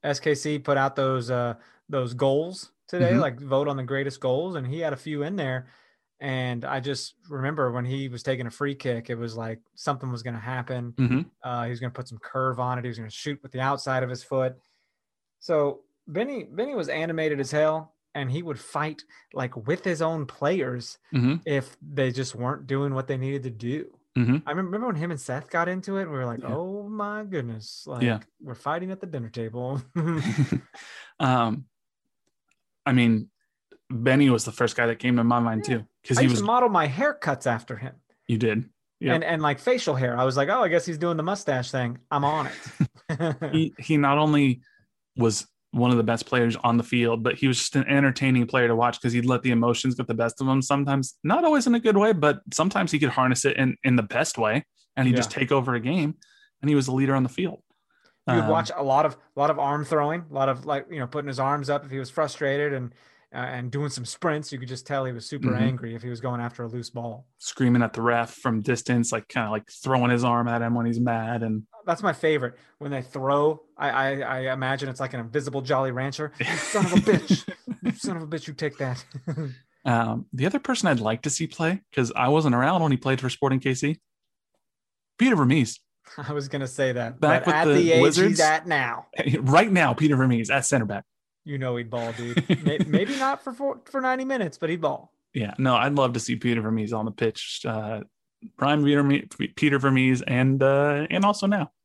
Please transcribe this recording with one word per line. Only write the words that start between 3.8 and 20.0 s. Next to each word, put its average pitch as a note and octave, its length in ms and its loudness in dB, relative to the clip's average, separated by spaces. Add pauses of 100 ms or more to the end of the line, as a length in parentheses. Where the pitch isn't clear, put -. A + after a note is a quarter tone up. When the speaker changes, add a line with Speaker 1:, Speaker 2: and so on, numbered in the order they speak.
Speaker 1:
greatest C3+ 380 -4
goals, D#3 340 -2
and C#3 140 -6
he D3 100 -6
had D#3+ 140 -2
a C3 40 -6
few D3 280 -6
in F3+ 100 -6
there. C3 320 -4 (520)
And B2+ 460 -4
I C3+ 160 -4
just C3 320 -8 (160)
remember C#3+ 440 -2
when B2 120 -4
he C3+ 240 -6
was A#2+ 140 -12
taking B2 240 -4
a A#2 40 -8
free C#3+ 240 -4
kick, A#2+ 360 -6
it A#2+ 60 -4
was A#2 200 -8
like A2+ 240 -8 (140)
something C3 360 -6
was A#2 120 -8
gonna A#2 180 -8
happen. B2 560 -6
Speaker 2:
Mm-hmm. B2+ 240 2 (220)
Speaker 1:
Uh, A#2+ 220 -6
he A#2+ 60 -6
was A#2+ 80 -8
gonna B2+ 120 -8
put B2 180 -12
some A#2 100 -16
curve C3 400 -4
on B2+ 200 -2
it. A#2+ 60 -8
He B2 40 -6
was A2+ 80 -8
gonna A2 140 -12
shoot C#3+ 320 -10
with C3 100 -20
the B2+ 80 -6
outside C3 420 -2
of B2 60 -4
his B2 140 -10
foot. C3 340 -2 (840)
So D3 400 0 (260)
Benny, A3 380 -6
Benny A#3 300 -6
was E3 140 -4
animated D#3 500 -2
as C3 120 -4
hell, D#3 440 0 (200)
and C#3 160 -4
he D#3 120 -2
would D3+ 160 -8
fight, D3+ 440 -6 (320)
like, B2+ 200 -6 (120)
with F3 180 -2
his E3+ 160 -2